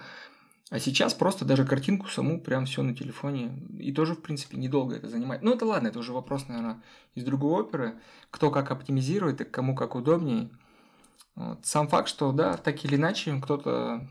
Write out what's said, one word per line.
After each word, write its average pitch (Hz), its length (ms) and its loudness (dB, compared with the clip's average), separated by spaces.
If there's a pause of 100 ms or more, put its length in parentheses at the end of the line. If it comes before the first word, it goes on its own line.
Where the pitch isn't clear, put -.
(680)
А 117 100 -4
сейчас 190 340 2
просто 185 320 2
даже 135 200 6
картинку 139 420 0
саму, 151 340 0
прям 131 240 -2
всё 135 180 -2
на 127 120 0
телефоне. 131 560 -6 (280)
И 139 120 -4
тоже, 160 240 2
в - 60 -10
принципе, 139 360 -8
недолго 131 380 0
это 113 140 -10
занимает. 120 340 -4
Ну, 233 100 6
это 226 120 0
ладно, 170 240 2
это 117 100 -6
уже 120 140 -6
вопрос, 135 340 -4
наверное, 117 340 -6 (340)
из 123 100 -6
другой 143 380 2
оперы. 131 360 -4 (320)
Кто 147 200 4
как 139 200 2
оптимизирует 139 680 0
и - 20 -6
кому 131 320 -2
как 123 200 -2
удобней. 127 560 2 (840)
Вот. - 300 -8
Сам 151 240 2
факт, - 180 4
что, 139 240 0
да, 170 260 4
так - 280 -2
или 139 100 2
иначе, 156 460 2
кто-то, 123 680 0